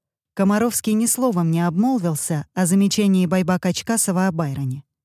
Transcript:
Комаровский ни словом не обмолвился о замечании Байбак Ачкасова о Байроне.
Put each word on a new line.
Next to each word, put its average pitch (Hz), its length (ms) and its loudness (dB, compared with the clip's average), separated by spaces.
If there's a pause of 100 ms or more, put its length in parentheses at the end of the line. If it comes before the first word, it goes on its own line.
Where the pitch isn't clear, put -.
(340)
Комаровский 214 600 0
ни 226 120 0
словом 190 460 0
не 165 120 0
обмолвился 175 880 -2
о 185 140 0
замечании 196 600 2
Байбак 180 380 0
Ачкасова 190 640 0
о 185 60 0
Байроне. 139 500 -4 (220)